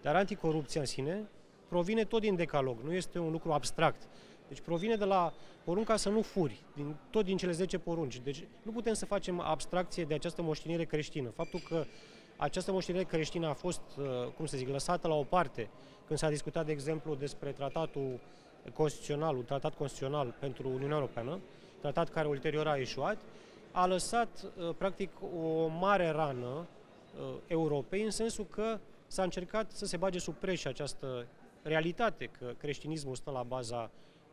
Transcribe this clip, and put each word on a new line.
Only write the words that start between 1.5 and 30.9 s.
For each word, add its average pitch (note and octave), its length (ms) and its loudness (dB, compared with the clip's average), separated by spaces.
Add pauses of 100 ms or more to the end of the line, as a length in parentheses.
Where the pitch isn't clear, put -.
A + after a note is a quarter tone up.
provine F#3 360 2
tot A3 180 2
din G3+ 140 4
decalog, C#3 480 2
nu D#3 100 -2
este F3 260 -2
un D#3+ 120 0
lucru D#3+ 200 0
abstract. D3 500 4 (460)
Deci C3+ 120 -12
provine F3 360 0
de G#3 100 2
la F#3+ 280 4 (300)
porunca G#3+ 320 4
să G3+ 140 2
nu G#3+ 120 4
furi, D3+ 400 0 (140)
din, D3 200 -4 (140)
tot G#3+ 160 4
din F#3+ 120 2
cele F3+ 140 2
zece F3 260 0
porunci. D#3+ 460 -2
Deci C#3 200 -4 (180)
nu A3+ 100 -6
putem A3+ 220 0
să G3 120 0
facem F#3 340 0
abstracție F3 640 0
de D3+ 100 0
această E3 280 -2
moștenire E3 420 0
creștină. D3 520 -2
Faptul F3 240 -4 (100)
că E3 160 0 (520)
această F3 340 0
moștenire F#3 320 0
creștină E3 440 0
a C#3+ 60 2
fost, F3 280 -2 (160)
uh, C#3 80 -4 (300)
cum D#3+ 100 -4
să C#3+ 120 -4
zic, B2+ 120 -2
lăsată E3+ 380 0
la D#3 80 4
o D3 80 4
parte C3+ 460 2 (380)
când D3+ 120 0
s-a D#3 100 2
discutat, D3+ 360 0
de D#3 60 -2
exemplu, D3+ 440 -2
despre C#3+ 360 -6
tratatul C3+ 680 -2 (540)
constituțional, D3+ 640 0
un B2 100 -2
tratat C#3 300 0
constituțional C3+ 640 -2
pentru C3 300 -4
Uniunea C3+ 260 0
Europeană, C3+ 440 -2 (420)
tratat D3+ 280 2
care D#3 180 2
ulterior D3 400 2
a D3 100 4
eșuat, C#3 400 0 (540)
a F3+ 140 6
lăsat, G3 600 2 (120)
uh, E3+ 200 -2
practic, F#3+ 320 0 (340)
o D#3+ 240 4
mare F3+ 420 6
rană, D3 580 0 (520)
uh, C3+ 140 -6 (140)
Europei, D#3+ 560 2
în G#3+ 80 0
sensul A3 340 -2
că G#3+ 340 -2 (280)
s-a - 160 0
încercat F#3 480 -2
să - 140 -6
se F3+ 120 -4
bage F3+ 220 0
sub E3+ 140 -4
preș F#3 320 -2
această C3 600 -4 (360)